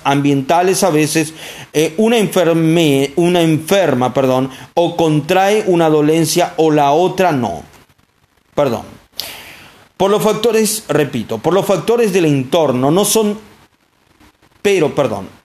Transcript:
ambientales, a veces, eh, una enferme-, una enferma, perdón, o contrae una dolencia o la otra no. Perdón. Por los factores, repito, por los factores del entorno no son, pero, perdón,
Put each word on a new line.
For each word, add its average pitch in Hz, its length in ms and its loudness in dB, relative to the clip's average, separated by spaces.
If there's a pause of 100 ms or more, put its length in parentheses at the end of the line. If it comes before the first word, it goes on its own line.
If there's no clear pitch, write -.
ambientales, 143 800 0
a 185 60 2
veces, 156 420 0 (400)
eh, 156 240 -2
una 226 220 2
enferme-, 160 1000 2
una 175 240 2
enferma, 156 720 0
perdón, 131 380 0 (240)
o 170 200 0
contrae 185 720 0
una 170 220 2
dolencia 156 680 0
o 160 120 2
la 147 200 2
otra 175 420 0
no. 107 300 -4 (920)
Perdón. 123 280 -2 (1120)
Por 196 140 2
los 202 120 0
factores, 214 680 0
repito, 127 500 -2
por 160 160 0
los 190 100 2
factores 208 480 0
del 180 140 0
entorno 139 640 0
no 196 160 2
son, 208 320 -2 (1200)
pero, 175 340 0
perdón, 107 340 -4 (160)